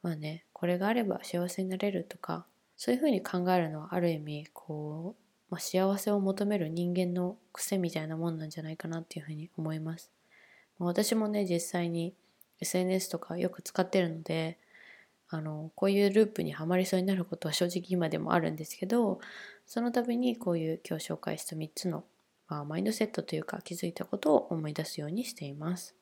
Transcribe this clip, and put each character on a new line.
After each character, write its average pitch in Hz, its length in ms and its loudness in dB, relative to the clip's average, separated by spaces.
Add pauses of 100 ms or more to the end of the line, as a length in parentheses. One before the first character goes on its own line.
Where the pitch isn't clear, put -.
ま 175 100 -2
あ 160 40 -2
ね、 151 380 -8
こ - 140 -4
れ 180 120 4
が 196 80 2
あ 220 60 2
れ 240 100 2
ば 196 200 0
幸 175 260 -2
せ 190 140 -4
に 185 60 -2
な 185 80 -4
れ 202 140 0
る 180 120 -2
と - 140 -14
か、 - 280 -6 (320)
そ - 140 0
う 247 40 6
い - 20 -2
う 262 40 0
ふ - 20 0
う 311 60 4
に - 120 2
考 180 300 0
え 180 80 6
る 165 100 2
の 156 120 -6
は 165 120 -10
あ 180 60 2
る 175 120 4
意 156 80 -2
味、 151 340 -8
こ 151 680 -8
う、 - 320 -16
ま 175 60 -4
あ、 - 20 -8
幸 190 380 2
せ 208 140 0
を 202 80 4
求 190 260 2
め 208 120 2
る 160 120 0
人 175 260 0
間 180 180 2
の 180 240 0 (140)
癖 - 260 -2
み 170 140 2
た 160 100 -2
い 156 60 -4
な 160 80 -4
も 165 160 0
ん 160 60 -4
な 156 80 -6
ん 156 40 -8
じ 160 100 -10
ゃ 156 40 -8
な 156 80 -6
い 160 60 -8
か - 100 -10
な 165 140 -4
っ - 20 -10
て - 160 -10
い - 20 -12
う 143 40 -16
ふ 151 40 -14
う 156 40 -8
に 151 240 -10
思 160 160 -2
い 156 60 -2
ま 160 180 -6
す。 - 140 -20 (680)
ま 175 60 0
あ、 - 20 4
私 208 260 4
も 220 140 4
ね、 208 180 2
実 175 140 2
際 170 300 0
に 170 260 -2 (440)
エ - 60 -4
ス - 120 -2
エ 185 80 4
ヌ 185 80 2
エ 185 60 4
ス 185 100 -4
と 170 100 -4
か - 180 -8
よ 180 120 2
く - 120 -10
使 - 180 -4
っ 180 80 4
て 190 140 4
る 170 80 2
の 165 140 -6
で、 160 340 -2 (720)
あ 160 100 -4
の、 156 360 -6
こ - 100 2
う 196 60 6
い 202 140 6
う 196 60 8
ル 214 140 8
ー 220 60 -6
プ - 120 -2
に 156 80 -2
は 156 140 -4
ま 180 120 4
り 185 80 6
そ 185 120 2
う 185 40 4
に 185 60 2
な 196 80 4
る 180 80 0
こ 170 140 -6
と - 100 -6
は 151 60 -2
正 180 120 4
直 175 240 -2
今 180 200 2
で 160 100 0
も 165 140 2
あ 175 60 6
る 160 120 0
ん 156 40 -4
で 156 100 -6
す - 100 -10
け - 100 -4
ど、 214 340 2 (460)
そ - 140 -4
の 240 140 0
度 240 240 2
に 247 200 2
こ 190 140 -2
う 170 80 2
い 160 140 0
う - 120 -6
今 160 140 -4
日 165 140 -4
紹 156 40 -4
介 156 200 -4
し - 80 -10
た 160 100 -8
三 156 180 -6
つ - 140 -4
の、 156 160 -2 (460)
ま 151 100 -4
あ、 147 60 -8
マ 156 140 -4
イ - 20 0
ン 196 40 0
ド 220 60 2
セ 220 140 2
ッ 214 60 -8
ト - 120 -4
と - 140 -4
い - 20 0
う 156 60 -6
か - 160 -8
気 - 140 -12
づ 175 120 -4
い 170 60 -4
た - 100 -6
こ - 140 -4
と 302 180 6
を - 140 6
思 160 180 -2
い 151 60 -6
出 156 100 -2
す - 160 -8
よ 147 80 -4
う - 20 -4
に 214 140 -2
し - 100 -8
て - 120 -12
い 139 80 -10
ま 160 240 -4
す。 - 240 -14